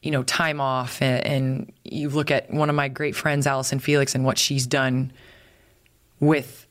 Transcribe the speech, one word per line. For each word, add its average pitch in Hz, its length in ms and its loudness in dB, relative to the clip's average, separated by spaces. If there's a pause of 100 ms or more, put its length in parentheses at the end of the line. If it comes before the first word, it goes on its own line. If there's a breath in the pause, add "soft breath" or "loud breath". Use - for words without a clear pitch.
you 151 100 -4
know, 135 120 0
time 156 360 0
off, 131 420 -2
and, 131 240 2
and 135 480 -2 (100)
you 147 260 -6
look 147 220 0
at - 200 0
one 151 180 2
of 147 60 0
my 143 120 0
great 143 280 -4
friends, 143 300 0
Allison 135 340 -2
Felix, 143 360 2
and 131 100 0
what 131 120 0
she's 135 280 0
done 131 460 0 (1080 loud breath)
with 147 520 0